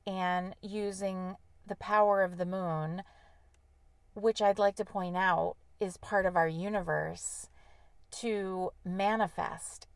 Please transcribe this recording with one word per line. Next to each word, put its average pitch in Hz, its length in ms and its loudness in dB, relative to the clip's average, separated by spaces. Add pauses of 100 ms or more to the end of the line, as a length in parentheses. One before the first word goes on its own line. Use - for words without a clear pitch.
and 180 560 -2
using 190 760 -6 (320)
the 202 80 -8
power 208 460 4
of 180 160 0
the 180 80 -2
moon, 175 580 -4 (1080)
which 220 280 0
I'd 202 180 4
like 202 160 4
to 208 100 -4
point 180 320 -4
out 175 380 2 (240)
is 185 180 -4
part 196 280 2
of 180 120 2
our 165 100 6
universe, 165 1040 -4 (600)
to 190 600 -4 (140)
manifest 196 1120 -2